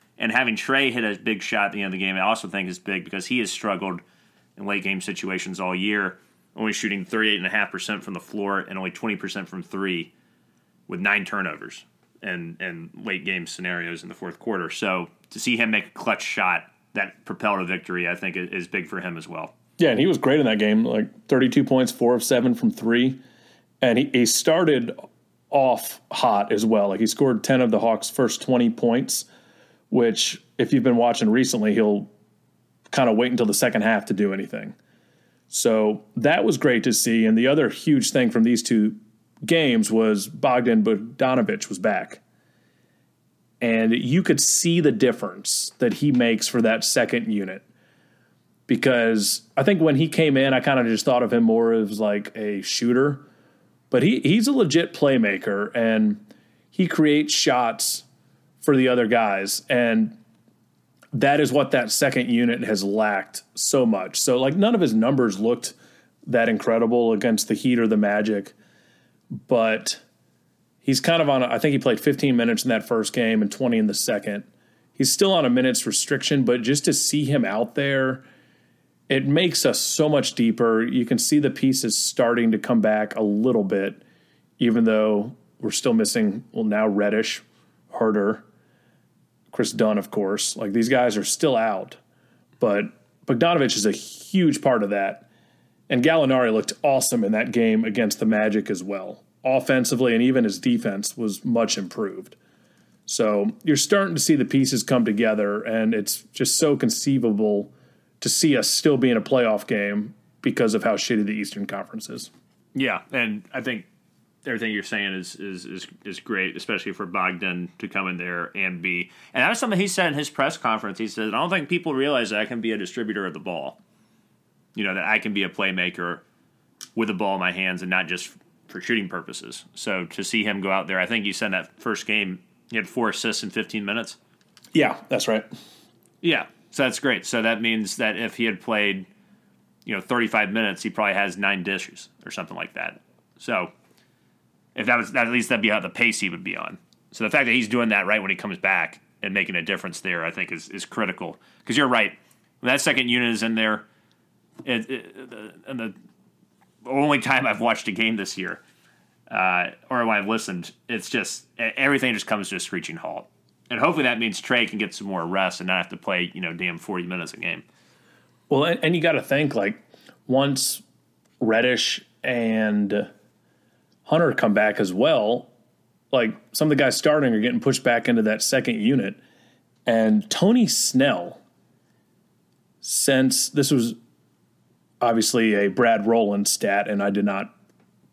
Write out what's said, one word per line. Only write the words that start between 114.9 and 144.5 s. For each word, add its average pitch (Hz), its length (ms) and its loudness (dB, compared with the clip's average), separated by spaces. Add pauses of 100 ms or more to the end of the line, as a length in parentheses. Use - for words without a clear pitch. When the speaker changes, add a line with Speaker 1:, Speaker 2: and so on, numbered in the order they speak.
Speaker 1:
is, 92 220 -10
is, 95 300 -12
is, 92 220 -14 (180)
is 95 160 -12
great, 95 340 -4
especially 98 380 -6
for 101 120 -10
Bogdan 90 760 -4
to 101 100 -10
come 98 180 -4
in 90 100 -6
there 87 380 -8
and 92 260 -6
be, 90 300 -4 (220)
and 123 80 0
that 156 80 2
was 226 100 -4
something 214 200 0
he 202 80 0
said 185 200 0
in 147 100 -2
his 147 120 -4
press 143 280 -2
conference. 110 400 -4
He 110 100 -6
said, 110 220 -6
"I - 20 -6
don't 143 180 -2
think 170 180 -2
people 170 260 -4
realize 131 360 0
that 104 100 -2
I 110 60 -2
can 117 160 -8
be 113 100 -2
a 107 60 -4
distributor 104 480 -6
of 85 80 -8
the 73 60 -14
ball. 71 420 -10 (920)
You 107 100 -4
know, 95 100 -2
that 90 80 -4
I 107 160 0
can 107 140 -6
be 98 100 -2
a 90 60 -4
playmaker 90 720 -6 (760)
with 110 140 -2
the 104 40 -2
ball 98 220 -2
in 92 60 -2
my 90 100 0
hands 92 300 -4
and 92 80 -8
not 92 180 -2
just 90 240 -8 (360)
for 92 140 -14
shooting 107 260 -2
purposes." - 580 -12 (100)
So 92 300 -4
to 98 180 -10
see 107 200 -2
him 101 180 -2
go 95 100 -2
out 95 160 0
there, 92 120 -2
I 92 60 0
think 107 200 -2
you 98 80 -4
said 101 200 -4
that - 260 -6
first 110 260 -6
game, 98 340 -4 (300)
he 117 80 -6
had 98 120 -6
four 113 200 -2
assists - 340 -4
in 101 60 -8
fifteen 107 360 -6
minutes. 107 320 -6 (560)
Speaker 2:
Yeah, 139 240 2 (100)
that's 110 200 -4
right. 110 180 0 (760)
Speaker 1:
Yeah, 151 280 0 (240)
so 143 120 0
that's 120 160 -2
great. 113 260 -2
So 113 180 -2
that 113 180 0
means 110 360 -2
that 107 200 -2
if 110 180 -6
he 117 100 -2
had 107 140 -2
played, 101 460 -2 (800)
you 110 100 -6
know, 95 60 -6
thirty-five 110 500 0
minutes, 104 320 -2
he 107 60 -4
probably 101 240 -2
has 98 240 -2
nine 98 260 -2
dishes - 460 -8 (160)
or 92 60 -16
something 90 260 -12
like - 160 -12
that. - 260 -10 (380)
So 95 340 -4 (1040)